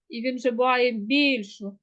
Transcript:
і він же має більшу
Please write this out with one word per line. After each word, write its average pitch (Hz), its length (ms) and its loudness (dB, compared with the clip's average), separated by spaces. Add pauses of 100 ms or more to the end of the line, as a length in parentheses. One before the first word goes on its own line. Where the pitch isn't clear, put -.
і 233 120 -8
він 254 160 -4
же 247 140 0
має 247 400 2
більшу 220 920 -2